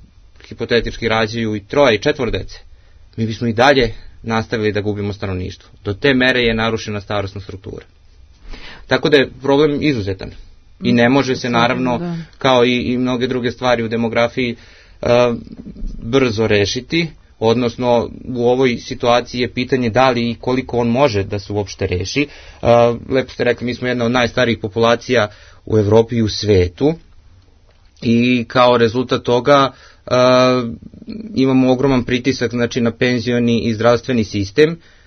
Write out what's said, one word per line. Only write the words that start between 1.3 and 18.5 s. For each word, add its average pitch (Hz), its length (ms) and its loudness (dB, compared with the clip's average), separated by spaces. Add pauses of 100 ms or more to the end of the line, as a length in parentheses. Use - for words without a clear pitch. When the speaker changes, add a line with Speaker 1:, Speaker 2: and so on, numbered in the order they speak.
Speaker 1:
i 101 100 -8
troje 135 300 2
i 101 60 -2
četvoro 147 300 -2
dece, - 280 -6 (560)
mi 113 100 -2
bismo 113 220 -4
i 113 60 0
dalje 123 400 2 (300)
nastavili 113 480 -2
da 104 100 -2
gubimo 104 320 -4
stanovništvo. 92 560 -8 (140)
Do 101 100 -4
te 139 200 0
mere 127 280 2
je 113 120 2
narušena 110 480 -4
starosna 101 400 -6
struktura. - 440 -14 (1000)
Tako 131 220 0
da 143 80 6
je 123 120 4 (120)
problem 143 400 2
izuzetan. 113 500 -4 (520)
I 120 100 2
ne 120 160 4
može 135 180 2
se, 131 40 -2
Speaker 2:
Izuzetan, 120 300 -2
Speaker 1:
naravno, 123 360 0
Speaker 2:
da. 175 180 -6 (220)
Speaker 1:
kao 127 280 4
i, 123 120 2
i 123 200 -2
mnoge 127 300 -2
druge 123 240 -2
stvari 123 320 0
u 113 40 -4
demografiji, 117 680 -2 (460)
e, - 40 -6 (960)
brzo 113 460 0
rešiti, 123 600 0 (320)
odnosno 123 680 0 (160)
u 120 240 0
ovoj 127 280 2